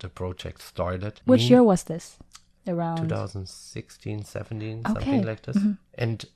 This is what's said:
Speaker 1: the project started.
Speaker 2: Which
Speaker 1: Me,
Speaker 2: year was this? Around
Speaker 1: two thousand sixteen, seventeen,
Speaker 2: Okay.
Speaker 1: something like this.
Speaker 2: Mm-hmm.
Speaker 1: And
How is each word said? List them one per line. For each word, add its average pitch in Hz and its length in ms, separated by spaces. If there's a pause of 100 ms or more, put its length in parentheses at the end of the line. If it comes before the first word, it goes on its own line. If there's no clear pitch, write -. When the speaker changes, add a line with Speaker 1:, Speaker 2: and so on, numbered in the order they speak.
Speaker 1:
the - 80
project 90 540
started. 92 640
Speaker 2:
Which 247 180
Speaker 1:
Me, - 80
Speaker 2:
year 247 120
was 202 220
this? - 340 (480)
Around 170 320
Speaker 1:
two 165 160
thousand 101 340
sixteen, - 760
seventeen, 110 560
Speaker 2:
Okay. 120 120
Speaker 1:
something 262 300
like 110 200
this. - 140
Speaker 2:
Mm-hmm. 208 160 (220)
Speaker 1:
And 113 300 (120)